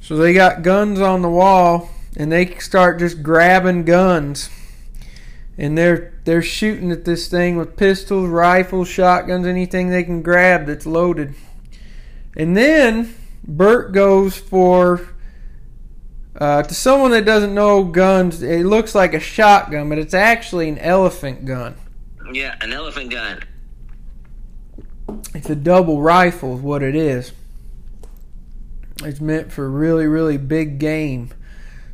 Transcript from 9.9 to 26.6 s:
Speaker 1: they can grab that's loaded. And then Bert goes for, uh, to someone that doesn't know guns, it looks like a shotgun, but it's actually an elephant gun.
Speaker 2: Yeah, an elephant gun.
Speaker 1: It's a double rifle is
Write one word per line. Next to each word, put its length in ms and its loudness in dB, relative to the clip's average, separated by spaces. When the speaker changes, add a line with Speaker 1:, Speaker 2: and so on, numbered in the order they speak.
Speaker 1:
they 140 0
can 180 -4
grab 460 2
that's 180 -8
loaded. 480 -2
And 180 0
then 600 4
Bert 480 2
goes 460 4
for, 720 4
uh, 240 2
to 100 -8
someone 380 4
that 140 4
doesn't 300 2
know 280 4
guns, 600 2
it 220 0
looks 300 0
like 180 4
a 60 -2
shotgun, 680 2
but 80 -2
it's 160 -6
actually 560 0
an 80 -8
elephant 680 0
gun. 320 -8
Speaker 2:
Yeah, 300 -8
an 100 -8
elephant 400 -10
gun. 300 -10
Speaker 1:
It's 160 -12
a 60 -4
double 460 2
rifle 540 2
is 60 -10